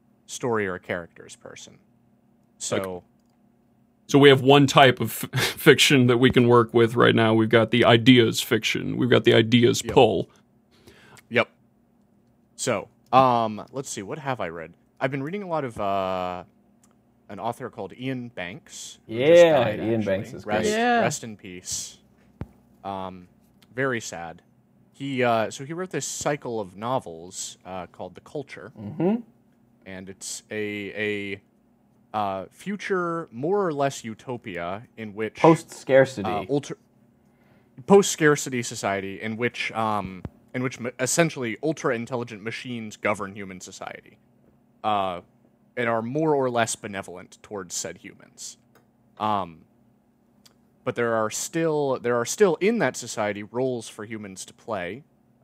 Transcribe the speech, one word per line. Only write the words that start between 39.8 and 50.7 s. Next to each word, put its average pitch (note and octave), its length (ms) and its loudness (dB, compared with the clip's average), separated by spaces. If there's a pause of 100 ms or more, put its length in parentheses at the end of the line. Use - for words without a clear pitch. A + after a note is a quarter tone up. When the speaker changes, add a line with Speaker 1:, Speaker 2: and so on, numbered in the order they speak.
Speaker 1:
in B2+ 80 -4
which B2+ 160 -6
ma-, A#2+ 120 -8 (100)
essentially B2+ 600 -2
ultra-intelligent A#2+ 800 -6
machines A2+ 540 -12
govern G2+ 380 -4
human F#2+ 260 -14
society, - 560 -18 (680)
uh, G2 360 -2 (560)
and A#2+ 120 -2
are A#2 140 0
more D3 340 0
or C3 120 0
less A#2 280 -2
benevolent G2 640 -14
towards F#2+ 320 -12
said F2+ 240 -10
humans. - 600 -20 (600)
Um, G2 440 -4 (1200)